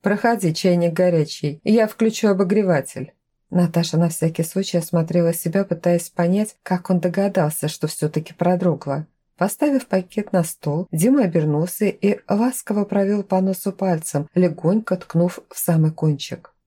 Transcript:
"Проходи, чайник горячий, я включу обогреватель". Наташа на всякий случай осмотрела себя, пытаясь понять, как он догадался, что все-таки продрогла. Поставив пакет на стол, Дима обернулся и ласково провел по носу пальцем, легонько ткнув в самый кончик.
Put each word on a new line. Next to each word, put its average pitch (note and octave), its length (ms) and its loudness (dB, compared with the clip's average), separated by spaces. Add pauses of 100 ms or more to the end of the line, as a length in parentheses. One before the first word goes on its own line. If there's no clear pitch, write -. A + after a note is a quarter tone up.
"Проходи, G#3 500 0
чайник F3 400 2
горячий, D#3+ 720 0
я A3 220 4
включу A3 420 0
обогреватель". F#3+ 840 0 (340)
Наташа E3+ 480 0
на E3 140 4
всякий E3 320 -2
случай F#3+ 340 -4
осмотрела E3 560 0
себя, F3 320 -2
пытаясь E3+ 460 0
понять, F#3+ 520 0
как F#3 280 -4
он F3+ 100 2
догадался, F3 680 -2
что - 180 -6
все-таки D#3 480 -6
продрогла. E3+ 720 -2 (300)
Поставив C4 520 0
пакет F#3+ 440 -4
на F3 120 2
стол, D#3 480 -6
Дима A#3 320 4
обернулся D#3+ 600 0
и G3+ 420 0
ласково G#3+ 560 0
провел G3+ 400 0
по F#3+ 160 0
носу F#3+ 320 -2
пальцем, D#3+ 640 -2
легонько F3+ 600 2
ткнув F3 440 -2 (100)
в - 80 -14
самый D#3+ 320 2
кончик. D#3 640 -4 (120)